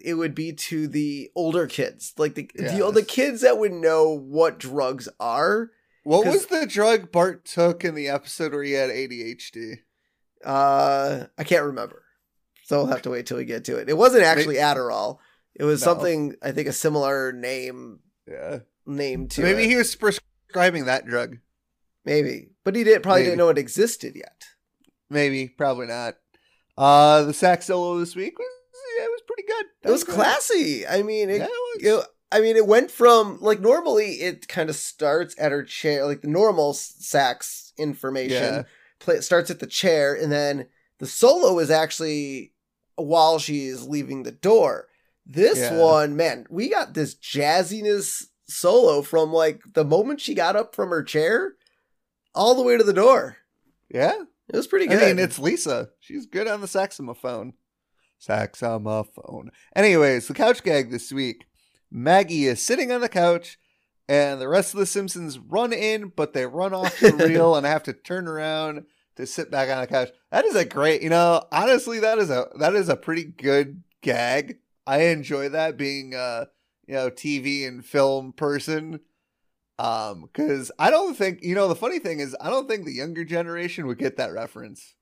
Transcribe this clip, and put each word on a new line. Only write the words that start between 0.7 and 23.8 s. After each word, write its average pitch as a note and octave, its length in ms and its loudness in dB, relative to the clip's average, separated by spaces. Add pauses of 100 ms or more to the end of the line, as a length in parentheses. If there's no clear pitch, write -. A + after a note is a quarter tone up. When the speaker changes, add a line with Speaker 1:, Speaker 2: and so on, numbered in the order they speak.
Speaker 1:
the C#3+ 480 -6
older E3 300 0
kids, - 520 -8
like D#3 180 -2
the, D3+ 180 -12
the, - 100 -8
Speaker 2:
Yes. G3 300 0
Speaker 1:
the G#3+ 100 4
kids B3+ 380 -2
that B3 160 4
would G#3 160 0
know D#3+ 360 4
what D3 500 0
drugs C3 500 -4 (100)
are. E3+ 520 -2 (320)
Speaker 2:
What F3 220 4
Speaker 1:
'Cause - 80 2
Speaker 2:
was F#4+ 140 2
the D#4+ 200 0
drug G#3 440 2
Bart F3 340 0
took E3+ 380 0
in E3+ 120 -2
the C#3+ 140 -6
episode C#3+ 440 -6
where D3 100 -4
he C#3+ 100 -4
had C3+ 180 0
A C3 160 -6
D A#2+ 160 -12
H A#2+ 280 -14
D? A2+ 240 -14 (720)
Speaker 1:
Uh, C#3 800 0 (120)
I D#3 60 -6
can't D3+ 200 2
remember. B2+ 400 -10 (600)
So D3+ 120 0
we'll C#3 100 0
have C3 160 -4
to B2+ 60 -8
wait B2 160 -8
till B2 120 -8
we B2+ 80 -6
get A#2 200 -10
to B2+ 120 -6
it. A2+ 120 -6
It D3+ 80 0
wasn't B3 240 8
Speaker 2:
May- E3+ 60 6
Speaker 1:
actually D3+ 300 2
Adderall. B2+ 600 0 (380)
It - 100 -8
was D3 160 0
Speaker 2:
No. - 40 0
Speaker 1:
something, D#3+ 560 0
I C3+ 100 -6
think, C#3+ 160 -4
a C3+ 60 -6
similar C#3 580 -2
name, B2+ 680 -10 (280)
Speaker 2:
Yeah. - 320 -12 (260)
Speaker 1:
name C#3 440 -6
to - 120 -6
Speaker 2:
Maybe G3 220 2
Speaker 1:
it. A3 60 2
Speaker 2:
he B3 60 2
was A#3+ 200 0
prescribing F3+ 880 -2
that B2+ 200 -2
drug. A#2+ 320 -4 (680)
Speaker 1:
Maybe. D3 440 -2 (140)
But F#3+ 120 -2
he A#3 80 0
didn't, G#3+ 200 6
probably F#3 180 4
Speaker 2:
Maybe. F3+ 100 2
Speaker 1:
didn't E3+ 60 0
know E3+ 120 6
it D#3 80 4
existed F#3 580 -2